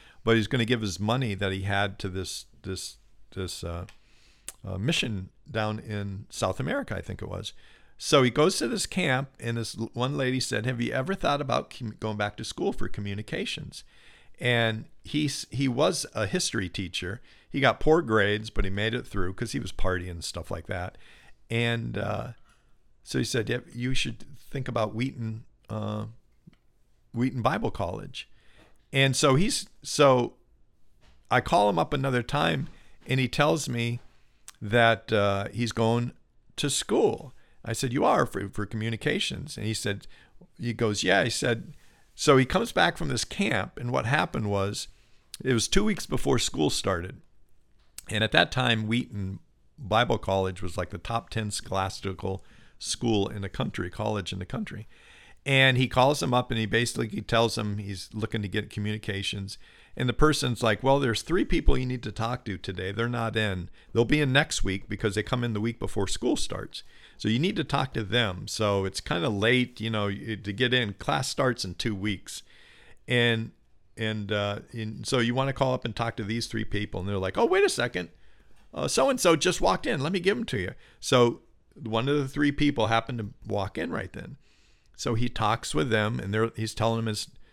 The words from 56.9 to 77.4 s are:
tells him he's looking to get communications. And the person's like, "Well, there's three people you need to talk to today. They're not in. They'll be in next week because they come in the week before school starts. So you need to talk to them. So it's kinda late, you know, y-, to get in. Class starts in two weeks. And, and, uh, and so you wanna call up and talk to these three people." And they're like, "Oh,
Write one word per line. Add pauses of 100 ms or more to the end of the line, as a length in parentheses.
tells
him
he's
looking
to
get
communications. (380)
And
the
person's
like,
"Well,
there's
three
people
you
need
to
talk
to
today.
They're
not
in. (240)
They'll
be
in
next
week
because
they
come
in
the
week
before
school
starts. (340)
So
you
need
to
talk
to
them.
So
it's
kinda
late,
you
know,
y-,
to
get
in.
Class
starts
in
two
weeks. (640)
And, (440)
and,
uh, (120)
and
so
you
wanna
call
up
and
talk
to
these
three
people."
And
they're
like,
"Oh,